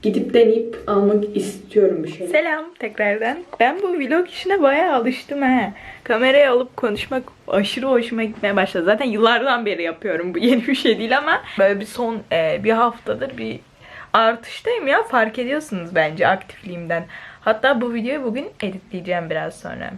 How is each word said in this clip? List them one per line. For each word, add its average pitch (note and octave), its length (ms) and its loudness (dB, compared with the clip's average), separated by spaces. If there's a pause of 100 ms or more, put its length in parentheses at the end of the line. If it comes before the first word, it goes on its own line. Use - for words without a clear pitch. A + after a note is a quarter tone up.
Gidip - 320 0
deneyip A3+ 420 4 (100)
almak G#3 500 2
istiyorum F#3 680 0
bir D#3 40 -8
şey. E3+ 180 -10
Selam D#4 380 0 (140)
tekrardan. G#3+ 600 -2 (220)
Ben D4 220 2
bu G4 60 -2
vlog E4 400 0
işine F#4 340 -2
bayağı D4 340 4
alıştım B3+ 460 -2
he. B3+ 300 2 (320)
Kamerayı C4 460 6
alıp B3 260 0
konuşmak B3 460 -4 (260)
aşırı G3+ 380 0
hoşuma A#3 380 0
gitmeye A3+ 320 -2
başladı. A#3+ 280 0
Zaten G#3+ 220 2
yıllardan A#3 600 2
beri F3 160 -2
yapıyorum. E3+ 520 -4
Bu E3+ 40 -2
yeni A#3 280 4
bir C#4 80 2
şey A3 240 2
değil A3+ 200 0
ama D#4+ 240 0 (160)
böyle G3 220 4
bir G#3+ 40 -8
son, A3+ 340 -6 (140)
e, D#3+ 320 0
bir G#3+ 60 2
haftadır A#3 680 -2
bir A3 200 -8 (540)
artıştayım A#3 760 0
ya. D#4 160 2
Fark A3+ 360 0
ediyorsunuz A#3+ 560 -4
bence D#3+ 340 2
aktifliğimden. E3+ 760 -4 (360)
Hatta A3 400 2
bu A#3 140 -4
videoyu B3+ 300 -4
bugün B3+ 260 -6 (120)
editleyeceğim F3+ 680 -6
biraz D#3+ 300 -6
sonra. - 380 -10